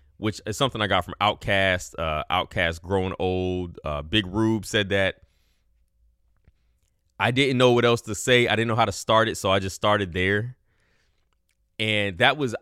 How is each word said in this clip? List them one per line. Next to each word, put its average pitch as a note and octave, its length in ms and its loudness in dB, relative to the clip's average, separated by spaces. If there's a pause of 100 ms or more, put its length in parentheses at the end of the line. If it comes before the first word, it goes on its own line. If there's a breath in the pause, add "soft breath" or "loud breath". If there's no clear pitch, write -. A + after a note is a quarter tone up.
(180)
which G#2 280 -6
is G#2+ 100 -8
something C3 260 -2
I G#2 60 0
got F#2+ 160 2
from - 160 -10
Outkast, G2 800 0
uh, D#2 320 -4
Outkast E2+ 500 -2
Growing F#2 380 -4
Old. F#2 640 -4
Uh, D2 180 -6
Big F#2 240 -2
Rube A2 400 -2
said G#2 240 0
that. G2 260 0 (2000)
I A#2 120 2
didn't C3 260 2
know B2+ 160 8
what A#2+ 100 4
else A#2 200 4
to G#2 120 -8
say. B2 320 4
I G#2+ 80 2
didn't A#2 140 0
know A2 80 0
how A2+ 80 4
to G2 80 -4
start A2 340 2
it, - 80 -4
so G2 160 -2
I G2 80 2
just F#2+ 160 -6
started G2+ 380 0
there. G2+ 420 -2 (1200)
And G#2 420 -2
that C3+ 180 4
was, B2+ 240 -4